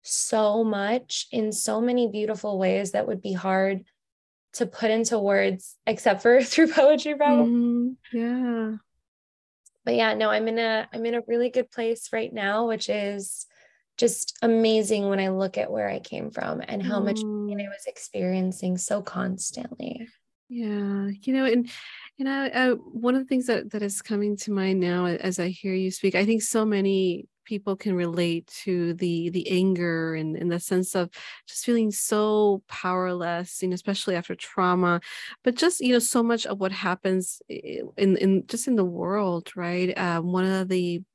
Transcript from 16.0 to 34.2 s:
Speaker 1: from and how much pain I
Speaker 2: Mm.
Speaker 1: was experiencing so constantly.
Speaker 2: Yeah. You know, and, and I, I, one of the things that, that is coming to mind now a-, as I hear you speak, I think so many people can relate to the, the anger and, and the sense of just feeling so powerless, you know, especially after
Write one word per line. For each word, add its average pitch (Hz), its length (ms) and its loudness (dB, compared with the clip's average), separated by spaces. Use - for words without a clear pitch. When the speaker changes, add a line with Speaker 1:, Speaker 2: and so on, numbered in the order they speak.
Speaker 1:
from - 340 -4
and 202 160 -6
how 196 180 -2
much 220 180 0
pain 202 120 -6
I 202 40 -6
Speaker 2:
Mm. 196 60 -10
Speaker 1:
was 196 160 -14
experiencing 185 920 -2
so 202 240 -2
constantly. 202 1040 -8
Speaker 2:
Yeah. 202 600 -4
You 262 120 -2
know, 269 120 2
and, 240 240 2
and 269 120 -4
I, 277 180 -2
I, 254 240 2
one 240 440 -2
of 269 60 2
the 262 60 -8
things 254 200 0
that, 214 240 0
that 208 120 -4
is 202 180 -4
coming 208 360 -2
to 214 140 -6
mind 190 280 2
now 180 260 2
a-, 170 120 0
as 185 200 -2
I 180 120 -2
hear 190 240 -6
you 185 180 -2
speak, 190 240 0
I 196 100 4
think 220 160 2
so 220 240 0
many 196 600 2
people 202 300 -4
can 196 200 -2
relate 170 520 -2
to 175 300 0
the, 170 360 -2
the 170 200 -4
anger 175 680 0
and, 156 200 -4
and 175 160 -2
the 175 80 -2
sense 185 360 -2
of 175 140 0
just - 180 -10
feeling 226 260 2
so 214 760 2
powerless, 180 960 -4
you 190 60 -2
know, 185 60 0
especially 190 420 -4
after 175 200 -6